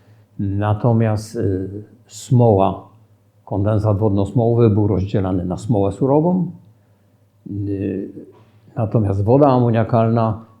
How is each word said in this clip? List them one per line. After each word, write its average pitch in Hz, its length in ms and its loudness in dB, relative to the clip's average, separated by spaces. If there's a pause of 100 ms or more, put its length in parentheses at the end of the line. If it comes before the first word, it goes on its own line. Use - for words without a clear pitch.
(380)
Natomiast, 107 960 -2
y, 95 320 -4 (380)
smoła, 101 840 2 (560)
kondensat 104 540 0
wodno-smołowy 110 720 2
był 104 160 2
rozdzielany 95 580 -2
na 90 120 -6
smołę 98 360 0
surową, 156 580 0 (1000)
y, 98 580 -6 (680)
natomiast 104 480 -2
woda 139 220 4
amoniakalna 113 960 0 (160)